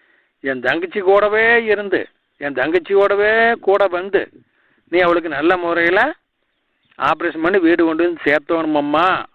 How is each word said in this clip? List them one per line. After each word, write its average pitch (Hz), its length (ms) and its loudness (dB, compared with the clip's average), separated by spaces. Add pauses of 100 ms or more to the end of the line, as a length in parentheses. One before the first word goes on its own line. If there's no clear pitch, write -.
(400)
என் 135 200 -6
தங்கச்சி 165 400 -4
கூடவே 208 640 2
இருந்து, 202 440 -2 (280)
என் 143 180 -10
தங்கச்சியோடவே 196 1000 2
கூட 202 320 2
வந்து, 180 440 -4 (580)
நீ 170 120 0
அவளுக்கு 170 280 0
நல்ல 156 280 0
முறையில 175 580 0 (840)
ஆபரேஷன் 160 440 -2
பண்ணி 180 180 0
வீடு 170 260 4
கொண்டு 165 200 0
வந்து 170 180 -4
சேர்த்தோணுமம்மா" 151 1000 0 (100)